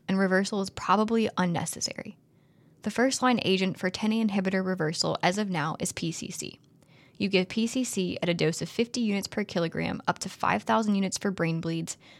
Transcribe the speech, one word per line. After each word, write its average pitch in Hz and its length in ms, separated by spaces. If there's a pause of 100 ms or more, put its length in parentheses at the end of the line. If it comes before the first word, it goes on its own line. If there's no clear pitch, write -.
and 190 120
reversal 196 420
is 196 80
probably 214 640
unnecessary. - 800 (640)
The 208 80
first-line 254 520
agent 190 360
for 185 100
ten 214 220
A 226 120
inhibitor 190 420
reversal 165 580
as 180 140
of 208 120
now 160 300
is 175 120
P 165 200
C - 180
C. - 300 (580)
You 202 120
give 185 180
P 220 180
C 254 180
C 185 380
at 175 80
a 170 60
dose 160 260
of 170 80
fifty 240 320
units 202 260
per 214 160
kilogram 170 640
up - 120
to 190 100
five 190 340
thousand 220 300
units 190 240
for 202 140
brain 165 300
bleeds 165 360 (220)